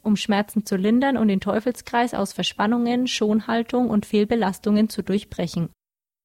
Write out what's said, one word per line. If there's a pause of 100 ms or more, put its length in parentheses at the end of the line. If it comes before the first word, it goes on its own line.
um
Schmerzen
zu
lindern
und
den
Teufelskreis
aus
Verspannungen,
Schonhaltung
und
Fehlbelastungen
zu
durchbrechen. (560)